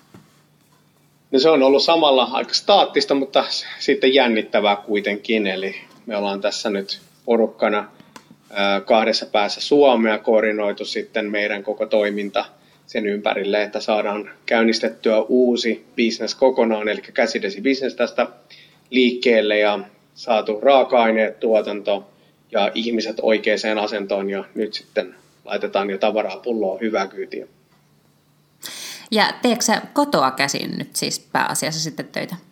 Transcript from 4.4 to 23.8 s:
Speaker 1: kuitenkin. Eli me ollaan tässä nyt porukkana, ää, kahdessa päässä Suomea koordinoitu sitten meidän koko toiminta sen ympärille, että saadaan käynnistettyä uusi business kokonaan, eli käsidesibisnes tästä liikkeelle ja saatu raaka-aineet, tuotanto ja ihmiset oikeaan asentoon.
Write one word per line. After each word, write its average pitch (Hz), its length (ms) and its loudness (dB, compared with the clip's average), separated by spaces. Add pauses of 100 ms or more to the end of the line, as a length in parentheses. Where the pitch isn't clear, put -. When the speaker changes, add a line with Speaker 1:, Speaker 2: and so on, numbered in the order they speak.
Speaker 1:
kuitenkin. 104 720 -2
Eli 95 280 -4 (300)
me 110 120 -6
ollaan 98 240 -4
tässä 104 280 -4
nyt 98 320 -6 (240)
porukkana, 110 640 0 (600)
ää, 101 320 0
kahdessa 110 440 2
päässä 101 360 -2
Suomea 117 560 4
koordinoitu 107 680 0
sitten 104 460 -6
meidän 104 320 -4
koko 107 220 -4
toiminta 104 600 0 (420)
sen 113 180 -4
ympärille, 104 580 -2
että 101 160 -6
saadaan 104 500 -2 (160)
käynnistettyä 113 760 0
uusi 120 640 0 (100)
business 113 400 -2
kokonaan, 113 540 2
eli 101 120 -4
käsidesibisnes 117 920 -2
tästä 120 320 -2 (640)
liikkeelle 120 680 2
ja 104 220 2 (360)
saatu 107 440 -2
raaka-aineet, 117 800 4
tuotanto 104 680 0 (420)
ja 208 220 0
ihmiset 113 480 -4
oikeaan 107 580 0
asentoon. 101 500 -4